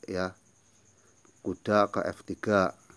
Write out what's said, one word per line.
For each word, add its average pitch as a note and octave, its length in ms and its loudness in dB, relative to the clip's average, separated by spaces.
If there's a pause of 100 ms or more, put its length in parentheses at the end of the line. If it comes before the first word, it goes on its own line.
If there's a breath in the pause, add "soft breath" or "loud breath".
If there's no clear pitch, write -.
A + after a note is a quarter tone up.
ya. F#2 240 -4 (1080 soft breath)
Kuda G#2 540 0
ke G2 160 -2
F - 160 -14
tiga. G2 480 0 (220 soft breath)